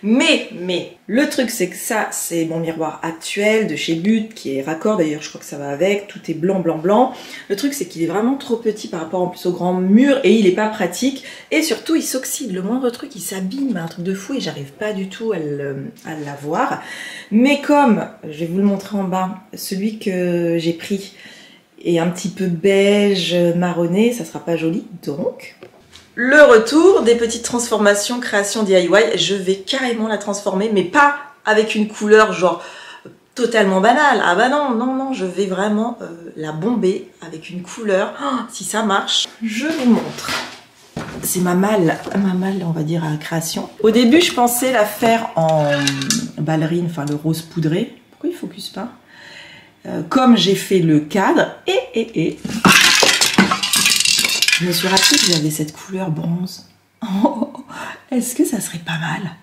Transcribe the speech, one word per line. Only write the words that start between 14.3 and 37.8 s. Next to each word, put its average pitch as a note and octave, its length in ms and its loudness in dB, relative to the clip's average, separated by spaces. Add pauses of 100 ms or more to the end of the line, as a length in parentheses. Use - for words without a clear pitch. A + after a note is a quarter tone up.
et B3 60 -4
j'arrive C#3+ 320 -8
pas G#3+ 200 -6
du G3 160 -6
tout A3+ 220 -6
à F#3+ 80 -2
le, C#3+ 380 -6 (280)
à D#3+ 200 -10
l'avoir. D3 580 -4 (480)
Mais C4+ 300 4
comme, C#4 440 4 (200)
je D#3 160 -12
vais E3+ 60 -4
vous E3+ 120 -4
le G3+ 60 2
montrer G3+ 340 0
en F#3+ 60 -2
bas, F#3 380 -4 (120)
celui G#3+ 460 -6
que F3 580 -2
j'ai E3 140 -2
pris G3 400 -6 (720)
est E3+ 160 2
un E3+ 80 0
petit F3 220 -6
peu F#3+ 160 -4
beige, G3 880 2 (180)
marronné, F3 580 2
ça G3+ 120 -8
sera - 160 -12
pas E3+ 160 -2
joli, E3 280 -2 (200)
donc... - 500 -8 (680)
Le C4+ 220 8
retour C#4 600 8
des A#3 120 6
petites A#3 300 -2
transformations, G#3+ 720 0
créations G#3+ 460 -2
D F#3+ 80 2
I F3+ 140 6
Y, G3 300 4
je F#3 200 0
vais F#3+ 180 0
carrément A3+ 540 -4
la G#3 100 -2
transformer, G3+ 560 -2
mais F#3 80 2
pas C#4+ 320 4 (300)
avec G#3+ 320 2
une G#3+ 100 0
couleur G#3+ 460 4
genre F#3 280 0 (760)
totalement G#3+ 440 2
banale. B3+ 440 4
Ah F3 100 4
bah A3+ 140 2
non, C#4+ 220 0
non, B3 260 -2
non, C4+ 160 -4
je G3 120 -6
vais F#3 220 -4
vraiment, G#3 560 -2
euh, F3 60 -12 (260)
la D#3 160 -10
bomber F#3 580 -2 (160)
avec E3 260 -16
une F3+ 120 -10
couleur, G#3 580 -2